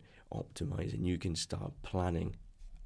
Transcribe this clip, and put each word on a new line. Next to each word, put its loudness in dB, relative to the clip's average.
optimize -2
and 2
you 6
can 2
start -2
planning 2